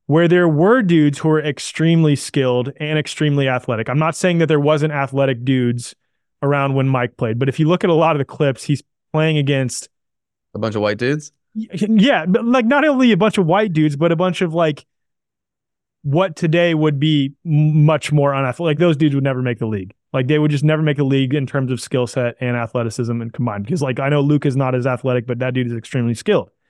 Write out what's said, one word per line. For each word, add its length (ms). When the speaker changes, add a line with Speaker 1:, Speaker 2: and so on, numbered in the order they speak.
Speaker 1:
where 220
there 220
were 320
dudes 380
who 100
were 120
extremely 720
skilled 640
and 220
extremely 480
athletic. 420
I'm 80
not 200
saying 220
that 80
there 120
wasn't 320
athletic 540
dudes 500
around 320
when 160
Mike 260
played, 240
but 80
if 100
you 120
look 160
at 40
a 40
lot 200
of 60
the 60
clips, 400
he's 180
playing 240
against 500
Speaker 2:
A 40
bunch 160
of 60
white 160
dudes? 340
Speaker 1:
Y-, 160
yeah, 540
but, 180
like, 220
not 200
only 280
a 40
bunch 200
of 80
white 260
dudes, 240
but 160
a 60
bunch 240
of, 120
like, 320
what 320
today 380
would 260
be 340
m-, 400
much 260
more 240
unathletic. 400
Like, 40
those 180
dudes 180
would 80
never 180
make 180
the 60
league. 280
Like, 160
they 100
would 140
just 120
never 180
make 160
the 60
league 300
in 140
terms 240
of 100
skill 260
set 320
and 160
athleticism 680
and 120
combined. 320
Because, 160
like, 180
I 100
know 120
Luka's 340
not 200
as 100
athletic, 400
but 140
that 140
dude 140
is 60
extremely 400
skilled. 360